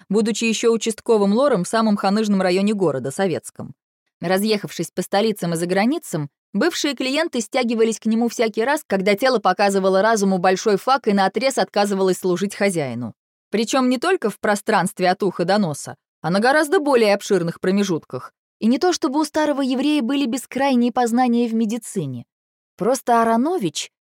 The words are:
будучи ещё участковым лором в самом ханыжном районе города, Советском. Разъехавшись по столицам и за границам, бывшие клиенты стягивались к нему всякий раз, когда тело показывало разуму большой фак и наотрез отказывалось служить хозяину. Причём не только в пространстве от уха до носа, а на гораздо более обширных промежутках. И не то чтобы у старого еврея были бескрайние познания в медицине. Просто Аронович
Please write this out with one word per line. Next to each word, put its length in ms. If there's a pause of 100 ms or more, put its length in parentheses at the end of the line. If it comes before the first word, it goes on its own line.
будучи 360
ещё 260
участковым 600
лором 320
в 40
самом 280
ханыжном 460
районе 320
города, 380
Советском. 640 (480)
Разъехавшись 680
по 120
столицам 520
и 40
за 80
границам, 640 (240)
бывшие 420
клиенты 460
стягивались 580
к 60
нему 240
всякий 340
раз, 240
когда 280
тело 240
показывало 600
разуму 360
большой 400
фак 320
и 40
наотрез 440
отказывалось 640
служить 360
хозяину. 600 (360)
Причём 380
не 80
только 320
в 100
пространстве 720
от 140
уха 200
до 140
носа, 400 (240)
а 80
на 100
гораздо 400
более 340
обширных 460
промежутках. 720 (280)
И 80
не 120
то 140
чтобы 260
у 60
старого 360
еврея 400
были 240
бескрайние 680
познания 560
в 40
медицине. 720 (540)
Просто 440
Аронович 720 (160)